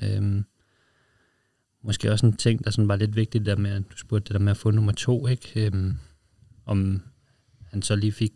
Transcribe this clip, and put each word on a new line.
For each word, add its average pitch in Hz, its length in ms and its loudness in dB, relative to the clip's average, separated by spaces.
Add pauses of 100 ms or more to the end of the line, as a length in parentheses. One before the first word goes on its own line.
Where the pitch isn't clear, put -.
Øhm, 101 420 0 (1400)
måske 107 280 0
også 107 140 4
en 107 100 4
ting, 113 280 0
der 110 60 -2
sådan 104 180 2
var 101 80 2
lidt 107 200 0
vigtigt, 110 300 0
der 101 100 0
med, 101 140 -2
at 98 120 -4 (100)
du - 40 -20
spurgte - 320 -2
det - 60 -4
der 101 100 2
med 104 60 4
at 98 60 2
få - 140 0
nummer 107 220 4
to, 123 340 0
ikke? 113 400 -2
Øhm, 95 300 -2 (720)
om 98 360 0 (800)
så 104 140 0
lige 104 160 0
fik, 107 240 -2